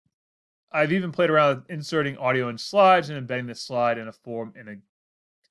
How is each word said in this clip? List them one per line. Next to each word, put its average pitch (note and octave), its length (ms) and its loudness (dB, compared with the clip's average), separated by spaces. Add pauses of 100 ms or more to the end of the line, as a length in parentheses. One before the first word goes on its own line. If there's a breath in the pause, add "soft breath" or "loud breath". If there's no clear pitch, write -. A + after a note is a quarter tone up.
(720)
I've D#3 200 2
even F3+ 200 -2
played E3+ 160 2
around D3 280 4
with B2+ 120 -14
inserting D3 480 -4
audio B2+ 320 0
in A#2 80 -8
slides F#3 540 4
and D3 80 -10
embedding B2+ 280 -8
the A#2 80 -12
slide A#2+ 440 -2
in A2+ 100 -12
a A2 40 -14
form A2+ 460 -10
in A2 100 -20
a, G#2 80 -14 (760)